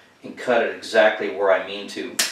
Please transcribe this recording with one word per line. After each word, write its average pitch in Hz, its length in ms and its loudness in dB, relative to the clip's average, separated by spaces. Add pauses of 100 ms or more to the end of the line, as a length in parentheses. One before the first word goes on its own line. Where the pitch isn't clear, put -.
(240)
and - 140 -14
cut 117 240 2
it - 140 -2
exactly 107 540 2
where 95 220 2
I 92 140 2
mean 101 240 -10
to - 260 -10 (160)